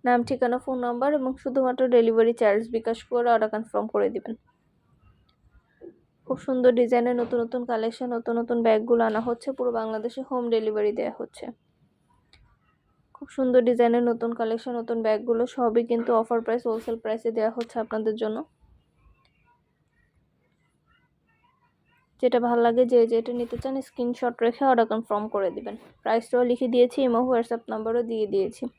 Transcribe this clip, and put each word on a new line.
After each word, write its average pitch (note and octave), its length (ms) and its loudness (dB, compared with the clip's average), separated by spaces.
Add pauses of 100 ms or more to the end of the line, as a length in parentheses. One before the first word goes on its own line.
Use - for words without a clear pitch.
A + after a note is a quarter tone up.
নাম, B3 200 4
ঠিকানা, B3 380 0
ফোন C4 200 -4
নাম্বার A#3+ 240 0 (100)
এবং C4 120 -2 (120)
শুধুমাত্র B3+ 380 0 (140)
ডেলিভারি A3+ 460 6
চার্জ G#3+ 200 4 (140)
বিকাশ A3+ 220 -2 (120)
করে A#3+ 240 0
অর্ডার A3 200 2
কনফার্ম G#3+ 400 -4
করে G3+ 220 2
দিবেন। A3+ 200 -8 (1900)
খুব - 120 -6 (100)
সুন্দর B3+ 320 4
ডিজাইনের A#3+ 420 2
নতুন A#3+ 220 -2
নতুন A#3+ 180 -6 (100)
কালেকশন, A3+ 440 -4
নতুন A#3 260 -4
নতুন A#3 240 -2
ব্যাগগুলো A#3 440 4
আনা G#3+ 180 -2
হচ্ছে। A#3+ 300 -4
পুরো B3 220 -2
বাংলাদেশে A3 500 -6
হোম B3 140 -4 (120)
ডেলিভারি G#3+ 440 0
দেয়া - 200 -4
হচ্ছে। - 260 -12 (1700)
খুব - 120 -16 (100)
সুন্দর B3+ 320 4
ডিজাইনের A#3+ 420 4
নতুন A#3 280 -4
কালেকশন, A3+ 400 -4
নতুন A#3 260 -4
ব্যাগগুলো A3+ 380 0 (120)
সবই A#3 360 2
কিন্তু A#3 180 0 (120)
অফার A3+ 240 -2
প্রাইস, A#3+ 240 -2
হোলসেল A3+ 340 -4
প্রাইসে A3+ 340 -4
দেয়া A3 200 0
হচ্ছে A#3 260 -8
আপনাদের A3 380 -4
জন্য। A3 160 -4 (3750)
যেটা B3+ 260 2
ভাল A#3+ 180 2
লাগে, A#3 260 4
যে B3 80 6 (120)
যেটা A3+ 280 -2
নিতে A#3+ 240 -6
চান, C4+ 120 -6 (120)
স্ক্রিনশট A#3+ 480 -4 (100)
রেখে A#3 260 0
অর্ডার A#3 200 4
কনফার্ম G#3+ 340 -4 (100)
করে G3 200 0
দিবেন। G#3 200 -10 (280)
প্রাইসটাও A#3 480 0
লিখে B3 220 0
দিয়েছি, B3 240 4 (100)
ইমো, A#3 140 2 (100)
WhatsApp A#3 400 -2
নাম্বারও A3+ 300 -2 (100)
দিয়ে A3 220 -2
দিয়েছি। G3 300 -2 (160)